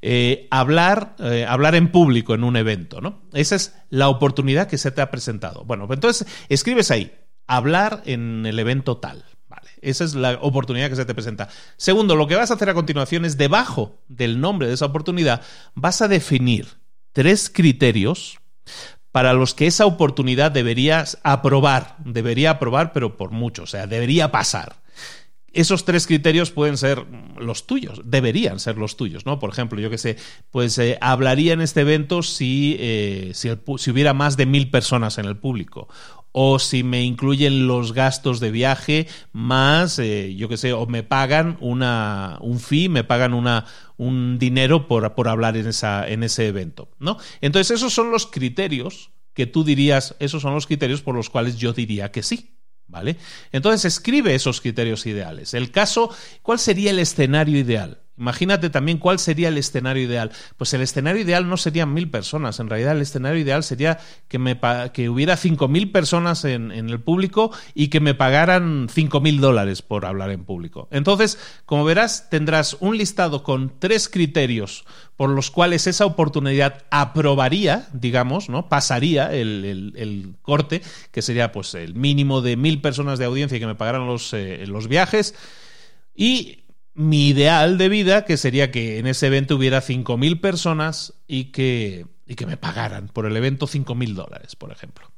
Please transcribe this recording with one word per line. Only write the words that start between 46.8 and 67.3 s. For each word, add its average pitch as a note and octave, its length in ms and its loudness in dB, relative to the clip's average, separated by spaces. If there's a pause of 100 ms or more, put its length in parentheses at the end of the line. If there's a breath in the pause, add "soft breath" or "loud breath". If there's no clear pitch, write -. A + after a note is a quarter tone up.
¿no? G3+ 180 -4 (220 loud breath)
Entonces, F#3 360 2
esos B3 160 -2
son A#3 200 0
los A3 160 -2
criterios C3+ 840 -6 (240)
que B2 120 -2
tú D#3+ 180 0
dirías, C#3 560 2
esos C#3+ 220 -4
son C#3+ 120 -2
los D3 140 -4
criterios C#3+ 340 -2
por B2+ 140 -4
los A2+ 120 -4
cuales A#2+ 280 -2
yo A#2 160 -2
diría G#2 400 -6
que A2+ 100 -6
sí, - 320 -8 (320)
¿vale? G2+ 300 -6 (340 loud breath)
Entonces, G#3 340 2
escribe A3+ 520 2
esos C3 240 0
criterios A#2 460 -4
ideales. F2 460 -8
El B2 200 -6
caso, A3 420 2 (280 loud breath)
¿cuál A#3 180 0
sería G3+ 320 2
el F#3 80 2
escenario D3 580 2
ideal? A2+ 440 -2 (160)
Imagínate E3+ 500 0
también D3+ 300 0
cuál F3+ 200 2
sería E3 300 0
el D#3 80 0
escenario C3 460 -2
ideal. A#2+ 280 -2 (280 loud breath)
Pues B2+ 160 -4
el B2+ 80 0
escenario D#3 400 -2
ideal F3 260 2
no F3+ 80 -2
serían D#3+ 380 0
mil E3 160 -2
personas. B2 500 -6
En A2+ 80 -6
realidad, A#2 260 0
el D3+ 60 0
escenario C#3+ 400 -2
ideal C#3+ 240 0
sería D3+ 340 -2 (300 loud breath)
que B2 100 -4
me B2+ 180 0
pa-, B2 360 0
que A#2+ 160 -2
hubiera D3 300 0
cinco D3 300 2
mil F#3+ 220 2
personas E3+ 540 0
en, A#2 260 -4
en A2+ 200 -6
el A#2+ 100 -4
público F#3+ 500 0 (220 loud breath)